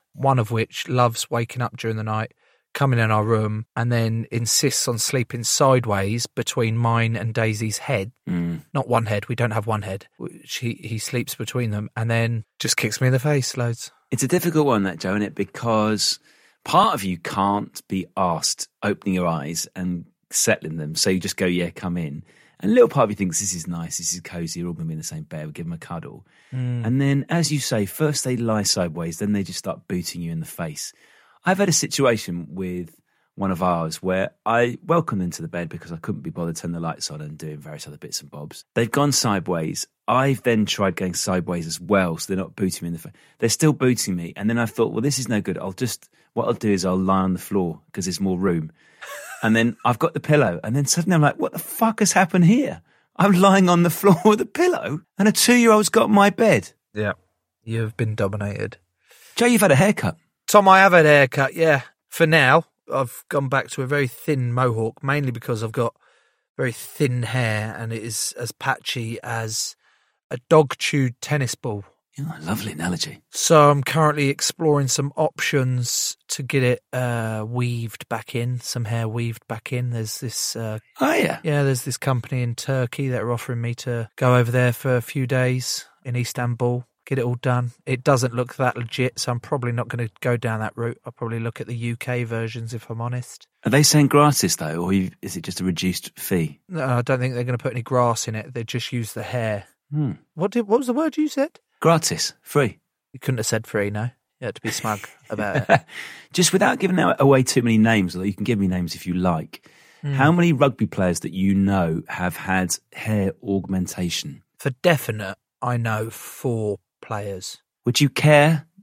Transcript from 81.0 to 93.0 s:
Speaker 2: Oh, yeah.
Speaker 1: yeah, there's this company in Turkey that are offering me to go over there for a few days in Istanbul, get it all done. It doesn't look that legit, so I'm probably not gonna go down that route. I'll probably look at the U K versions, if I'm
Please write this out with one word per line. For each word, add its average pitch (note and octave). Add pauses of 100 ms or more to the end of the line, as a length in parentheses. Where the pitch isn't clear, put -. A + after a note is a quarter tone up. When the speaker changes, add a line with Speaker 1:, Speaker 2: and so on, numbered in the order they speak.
Speaker 2:
Oh, D4
yeah. -
Speaker 1:
yeah, D3
there's C3+
this B2+
company B2+
in A#2+
Turkey C3+
that B2
are A#2+
offering A#2
me A#2+
to A#2
go B2+
over A#2+
there B2
for B2+
a A#2+
few C3
days B2+ (180)
in B2
Istanbul, B2 (220)
get C3
it A#2+
all B2
done. B2 (140)
It B2+
doesn't B2
look A#2+
that B2+
legit, A#2+
so -
I'm A#2+
probably B2
not A#2+
gonna A#2+ (120)
go B2
down A2+
that G#2+
route. A#2
I'll A#2+
probably A#2
look A2+
at -
the A#2+
U A#2
K B2
versions, A2+
if -
I'm A2+